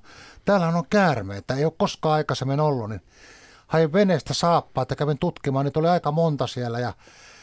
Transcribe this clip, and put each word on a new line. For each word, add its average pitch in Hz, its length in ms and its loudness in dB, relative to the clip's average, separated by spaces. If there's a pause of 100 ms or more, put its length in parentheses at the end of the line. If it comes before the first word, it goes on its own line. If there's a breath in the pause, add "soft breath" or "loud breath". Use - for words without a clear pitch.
(440 loud breath)
täällähän 170 320 2
on 170 140 -2
käärmeitä, 120 640 0
ei 143 100 0
ole 160 120 0
koskaan 156 380 0
aikaisemmin 139 460 -2
ollut, 135 280 0
niin 104 140 -8 (640 loud breath)
hain 160 260 2
veneestä 185 420 2
saappaat 160 560 0
ja 131 60 -4
kävin 147 220 -2
tutkimaan, 139 460 -2
niitä 143 160 -2
oli 160 80 2
aika 170 240 2
monta 151 340 0
siellä. 120 340 -6
Ja 120 120 -4 (500 loud breath)